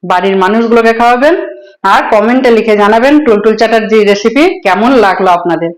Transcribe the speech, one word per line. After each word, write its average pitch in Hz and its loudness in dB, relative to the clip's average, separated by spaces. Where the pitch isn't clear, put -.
বাড়ির 185 -2
মানুষগুলোকে 226 0
খাওয়াবেন, 247 2
আর 359 2
কমেন্টে 240 0
লিখে 214 0
জানাবেন 226 2
টুলটুল 220 0
চ্যাটার্জি 220 0
রেসিপি 233 0
কেমন 202 0
লাগলো 190 0
আপনাদের। 170 -4